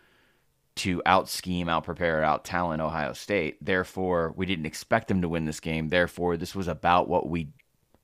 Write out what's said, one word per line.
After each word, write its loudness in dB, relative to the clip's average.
to -2
out-scheme, 2
out-prepare, 0
out-talent 0
Ohio -2
State. -4
Therefore, 0
we -2
didn't -2
expect -2
them 2
to 0
win -2
this -6
game. -4
Therefore, 2
this -8
was -4
about 2
what 2
we, -4